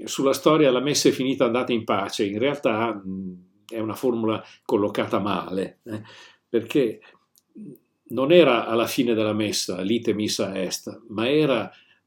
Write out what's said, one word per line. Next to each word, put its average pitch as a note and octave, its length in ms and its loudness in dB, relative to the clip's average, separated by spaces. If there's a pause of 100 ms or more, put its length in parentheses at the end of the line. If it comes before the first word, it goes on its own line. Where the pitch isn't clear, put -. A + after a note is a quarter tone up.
sulla C3+ 260 0
storia D3+ 400 4
"la B2 80 2
messa C#3 280 2
è B2+ 40 4
finita, C3 320 0
andate A#2+ 280 0
in A2 120 -2
pace", G#2 400 -2
in G2+ 160 -2
realtà, A#2+ 640 -2
mm, F#2+ 260 -8 (360)
è A2+ 100 -10
una A2 160 -4
formula A2+ 500 -2 (200)
collocata G#2 560 0
male, F#2 640 -4
eh, G#2+ 180 -10 (500)
perché A2+ 480 0 (1080)
non C3 220 0
era C3+ 360 6
alla A2+ 200 0
fine A#2+ 280 0
della G#2+ 180 0
messa, G2+ 480 -2
"lite A2+ 320 0
missa G2 480 -2
est", F#2+ 480 -8
ma A2 220 -2
era C3+ 420 0 (340)